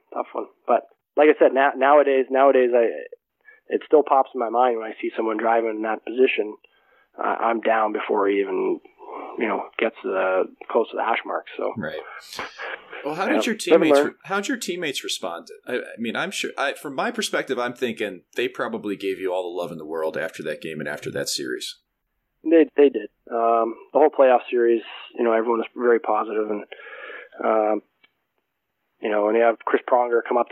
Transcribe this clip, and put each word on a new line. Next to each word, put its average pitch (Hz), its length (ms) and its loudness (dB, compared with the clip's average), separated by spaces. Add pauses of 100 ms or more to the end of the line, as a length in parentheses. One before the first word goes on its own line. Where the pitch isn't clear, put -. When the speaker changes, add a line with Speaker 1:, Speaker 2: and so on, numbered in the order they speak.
(140)
Speaker 1:
tough - 200 -8
one. 113 140 -8 (200)
But 120 200 2 (280)
like 151 140 6
I 147 100 6
said, 139 140 6
na-, 135 220 2
nowadays, 139 540 6
nowadays, 131 440 6
I, 120 140 4 (800)
it - 180 -2
still 151 180 6
pops 135 300 2
in 131 60 -6
my 113 100 -2
mind 120 280 2
when 110 100 -8
I 107 140 -10
see 117 140 -4
someone 110 220 -2
driving 113 340 2
in 107 120 -6
that 110 220 -4
position. 113 500 0 (640)
Uh, - 60 -6 (160)
I'm 113 220 0
down 110 320 0
before 104 340 0
he 101 140 2
even, 95 380 -2 (580)
you - 100 -2
know, - 180 -4 (120)
gets, - 180 -2 (100)
uh, 92 380 0 (260)
close - 220 0
to - 60 -8
the 107 60 -4
hash 113 220 0
mark. 85 200 -8 (120)
So. 104 200 -4
Speaker 2:
Right. 78 220 -8 (1080)
Well, 151 100 -6
how 190 120 -4
did - 80 0
Speaker 1:
Yeah. 220 60 0 (100)
Speaker 2:
your 220 40 -2
teammates - 160 0
Speaker 1:
Live 165 100 6
and 160 160 4
learn. 143 100 4
Speaker 2:
re-, - 60 -8 (120)
how'd 196 220 -4
your 269 100 -4
teammates 175 460 -6
respond? 85 440 -8 (200)
I, 123 100 -6
I 107 40 -4 (180)
mean, 113 160 -6
I'm 160 160 -4
sure, - 260 -6
I, 131 160 -2
from 139 220 -12
my 196 160 -4
perspective, 147 480 -4
I'm 120 140 -4
thinking 110 480 -4 (140)
they 120 120 -2
probably 110 480 -6
gave 95 240 -4
you 92 140 -2
all 92 100 -2
the 87 180 -6
love 85 100 -6
in 85 60 -12
the 78 80 -14
world 78 320 -4
after 78 260 -8
that 78 180 -8
game 80 180 -10
and 73 100 -8
after 76 220 -10
that 69 180 -6
series. - 480 -8 (640)
Speaker 1:
They, 330 220 6 (100)
they 143 140 6
did. 104 200 -8 (220)
Um, 117 440 0 (180)
the 139 60 2
whole 151 100 6
playoff 127 400 4
series, 117 320 2 (360)
you 120 60 0
know, 117 100 2
everyone 113 260 0
was 113 160 -4
very 120 240 2
positive, 107 500 -2
and, 101 140 -4 (800)
um, 107 380 2 (1200)
you 110 80 -4
know, 104 160 0
when 110 100 2
you 117 60 4
have 117 180 4
Chris - 300 0
Pronger 120 380 2
come 123 100 0
up 117 140 0